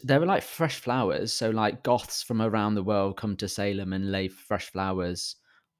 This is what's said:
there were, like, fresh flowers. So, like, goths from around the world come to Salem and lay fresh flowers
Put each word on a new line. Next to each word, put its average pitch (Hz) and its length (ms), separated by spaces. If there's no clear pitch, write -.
there 135 160
were, 165 80
like, 190 160
fresh - 360
flowers. 110 540
So, 113 160
like, 110 340
goths - 400
from 113 180
around 107 340
the 98 80
world 98 340
come 104 200
to 104 100
Salem 98 460
and 98 180
lay 95 180
fresh - 420
flowers 92 640